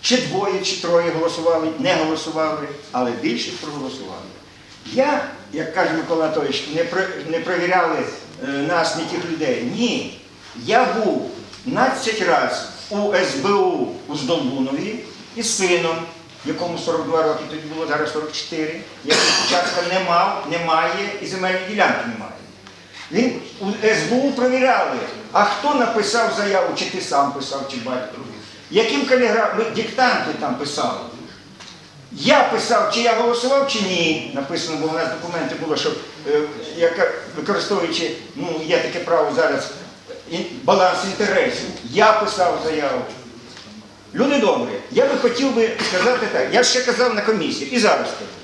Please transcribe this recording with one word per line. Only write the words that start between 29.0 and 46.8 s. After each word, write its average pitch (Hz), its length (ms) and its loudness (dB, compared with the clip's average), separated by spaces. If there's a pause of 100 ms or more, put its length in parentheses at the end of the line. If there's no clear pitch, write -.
каліграф-, 226 560 4
ми 226 60 2
диктанти 226 760 0
там - 160 -2
писали. - 440 -2 (1120)
Я 254 320 4
писав, 220 500 2
чи 233 80 0
я 233 120 4
голосував, 240 540 2
чи 226 140 -2
ні. 165 540 0
Написано 156 420 -4
було, 156 160 -2
у - 20 -2
нас 165 120 0 (140)
документи 165 340 -4
було, 151 220 -2
що, 160 120 0 (380)
е, 151 140 4 (360)
яка, 170 340 4 (240)
використовуючи, 165 760 0 (240)
ну, 156 320 -4
є 170 100 2
таке - 220 -4
право 160 360 2
зараз, 143 360 0 (600)
і 170 60 -4 (260)
баланс 185 420 4
інтересів. 190 600 0 (260)
Я 214 220 6
писав 185 520 2
заяву. 143 360 0 (1120)
Люди 277 220 4
добрі, 151 340 4 (200)
я 240 140 6
би 277 160 2
хотів 247 340 2
би 226 140 6 (200)
сказати 214 440 2
так, 131 180 2
я 240 120 6
ще - 180 2